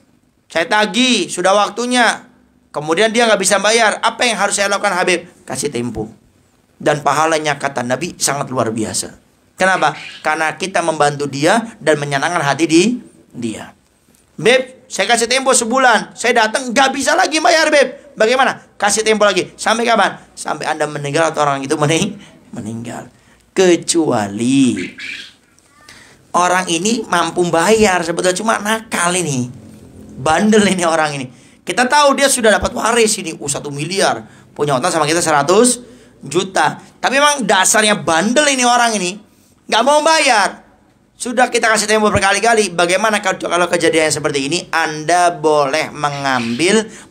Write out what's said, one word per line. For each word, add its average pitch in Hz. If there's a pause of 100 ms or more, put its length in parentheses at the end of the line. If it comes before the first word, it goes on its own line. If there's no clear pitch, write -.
(480)
saya 170
tagih, 214
sudah 180
waktunya, 208 (420)
kemudian 165
dia 233
nggak 202
bisa 196
bayar, 208
apa 233
yang 226
harus 190
saya 196
lakukan, 196
Habib? 180 (160)
Kasih -
tempo. 113 (640)
Dan 151
pahalanya, 151
kata 135
Nabi, 127
sangat 139
luar 117
biasa. 110 (400)
Kenapa? 175 (240)
Karena 156
kita 180
membantu 143
dia 175
dan 151
menyenangkan 147
hati 143
di, 160 (500)
dia. 117 (680)
Beb, 254
saya 196
kasih 233
tempo 262
sebulan, 240
saya 233
datang 254
nggak 269
bisa 277
lagi 311
bayar, 320
Beb. 269
Bagaimana? 233 (160)
Kasih 202
tempo 214
lagi. 180
Sampai 233
kapan? 202 (160)
Sampai 151
Anda 156
meninggal 151
atau 151
orang 135
itu 139
mening-, 160 (400)
meninggal. 113 (460)
Kecuali 131 (1600)
orang 180
ini 190
mampu 175
bayar, 185
sebetulnya 175
cuma 214
nakal 202
ini. 143 (720)
Bandel 202
ini 190
orang 160
ini. 131 (320)
Kita 247
tahu 285
dia 277
sudah 226
dapat 190
waris 226
ini, 160
uh, 143
satu 131
miliar. 147 (260)
Punya 147
utang 139
sama 165
kita 165
seratus 160 (320)
juta. 165 (160)
Tapi 226
memang 285
dasarnya 202
bandel 202
ini 254
orang 240
ini. 180 (560)
Nggak 214
mau 294
bayar. 285 (520)
Sudah 247
kita 233
kasih 208
tempo 214
berkali-kali. 196
Bagaimana 190
kalau, 185
kalau 175
kejadian 160
seperti 143
ini? 175 (140)
Anda 160
boleh 151
mengambil 143 (280)